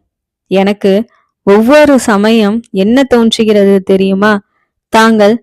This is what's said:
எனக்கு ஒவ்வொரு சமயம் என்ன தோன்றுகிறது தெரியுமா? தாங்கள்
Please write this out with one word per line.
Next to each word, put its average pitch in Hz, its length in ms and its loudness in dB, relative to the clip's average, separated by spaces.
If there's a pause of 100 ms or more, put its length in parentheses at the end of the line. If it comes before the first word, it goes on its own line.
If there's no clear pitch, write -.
(500)
எனக்கு 196 420 -2 (540)
ஒவ்வொரு 269 520 2
சமயம் 214 580 -2 (160)
என்ன 220 300 0
தோன்றுகிறது 220 800 0
தெரியுமா? 196 500 -2 (600)
தாங்கள் 220 500 2